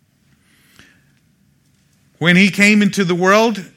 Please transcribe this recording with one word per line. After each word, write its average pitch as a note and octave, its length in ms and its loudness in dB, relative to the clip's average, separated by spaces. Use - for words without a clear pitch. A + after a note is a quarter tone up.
when F3 180 0
he F#3+ 140 2
came G#3 300 0
into G3+ 240 -2
the F3 100 -4
world" G3+ 480 0